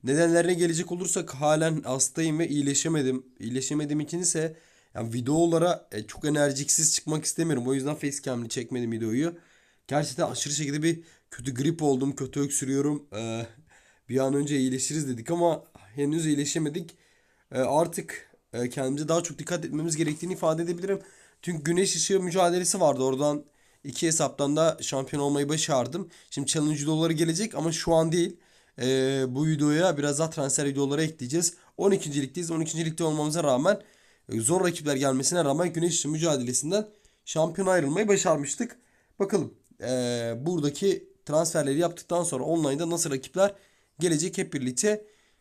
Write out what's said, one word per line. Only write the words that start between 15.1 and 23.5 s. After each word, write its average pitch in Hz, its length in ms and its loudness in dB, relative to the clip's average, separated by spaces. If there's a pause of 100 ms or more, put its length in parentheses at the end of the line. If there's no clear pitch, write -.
ama 170 340 2 (300)
henüz 151 320 0
iyileşemedik. 151 760 -2 (500)
E, 127 60 -2
artık, 156 720 -2 (220)
e, 123 160 -2
kendimize 143 400 -4
daha 165 140 2
çok 160 160 -10
dikkat 175 260 -6
etmemiz 156 320 -4
gerektiğini 160 360 -2
ifade 165 300 0
edebilirim. 180 400 -4 (400)
Çünkü 165 220 -6
güneş 175 320 2
ışığı 190 240 2
mücadelesi 180 600 2
vardı. 139 220 4
Oradan 139 420 0 (400)